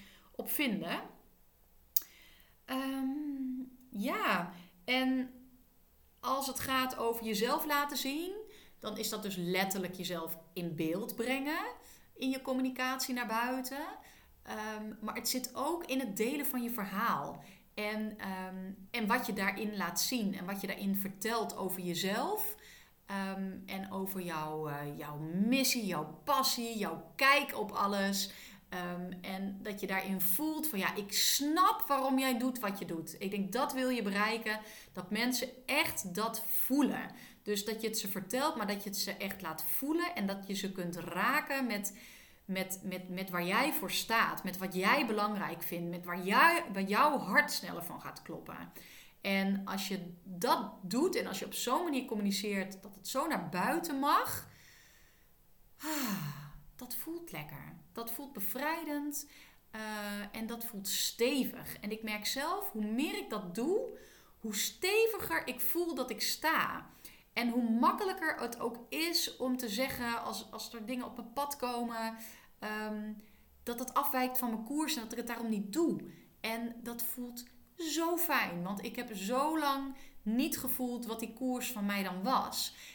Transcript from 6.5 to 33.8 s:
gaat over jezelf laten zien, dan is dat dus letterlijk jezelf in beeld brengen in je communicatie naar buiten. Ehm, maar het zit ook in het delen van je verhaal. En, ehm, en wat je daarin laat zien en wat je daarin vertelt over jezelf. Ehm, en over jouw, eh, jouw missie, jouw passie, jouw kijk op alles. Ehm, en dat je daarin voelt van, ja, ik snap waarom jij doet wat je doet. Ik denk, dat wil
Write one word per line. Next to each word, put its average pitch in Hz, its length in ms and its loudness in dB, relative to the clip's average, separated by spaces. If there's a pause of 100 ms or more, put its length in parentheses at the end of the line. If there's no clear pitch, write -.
gaat 262 380 0
over 233 280 0
jezelf 240 400 2
laten 285 320 2
zien, 302 340 -2 (480)
dan - 180 -6
is 214 120 -2
dat 202 140 -4
dus 196 120 -4
letterlijk 180 580 0
jezelf 165 440 -4 (160)
in 170 220 -4
beeld 170 400 0
brengen 277 500 0 (480)
in 262 160 0
je 262 120 0
communicatie 262 720 0
naar 247 140 0
buiten. 254 580 0 (580)
Ehm, 214 580 -6
maar 214 140 -6
het 233 140 -2
zit 254 260 -2
ook 320 300 0
in 262 140 0
het 214 180 -2
delen 269 280 2
van 247 180 0
je 233 60 -2
verhaal. 185 760 -2 (300)
En, 214 440 -2
ehm, 190 540 -6 (200)
en 226 160 0
wat 247 180 4
je 220 80 -2
daarin 202 440 0
laat 170 240 0
zien 208 340 2
en 180 100 -6
wat 196 160 -4
je 190 60 -2
daarin 196 280 0
vertelt 196 600 0
over 190 220 -2
jezelf. 196 760 0 (500)
Ehm, 190 600 -2
en 196 260 -6
over 190 300 -2
jouw, 156 460 -2
eh, 147 300 -4
jouw 147 200 -6 (280)
missie, 254 400 6
jouw 156 380 -2
passie, 254 540 2
jouw 165 380 -2
kijk 277 420 6
op 202 140 -2
alles. 196 600 2 (380)
Ehm, 180 420 -4 (100)
en 196 400 -4
dat 202 180 -6
je 196 80 -2
daarin 190 340 0
voelt 302 460 2
van, 208 120 0
ja, 185 160 2
ik 202 180 -4
snap 359 760 6
waarom 262 320 4
jij 262 180 4
doet 247 220 0
wat 196 200 -2
je 190 60 -6
doet. 165 340 -6
Ik 190 120 -2
denk, 196 200 0
dat 277 220 2
wil 254 160 2